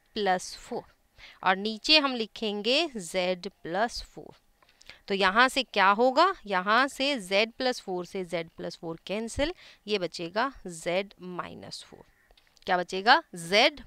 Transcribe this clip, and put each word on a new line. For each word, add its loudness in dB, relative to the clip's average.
प्लस -2
फ़ोर -10
और 2
नीचे 2
हम 0
लिखेंगे -2
Z -4
प्लस -6
फ़ोर। -20
तो -2
यहाँ 6
से -2
क्या 4
होगा? 6
यहाँ 2
से -2
Z 0
प्लस -2
फ़ोर -6
से -8
Z -6
प्लस -10
फ़ोर -10
कैंसिल, -4
ये 0
बचेगा -4
Z -4
माइनस -12
फ़ोर। -20
क्या 2
बचेगा? 4
Z 2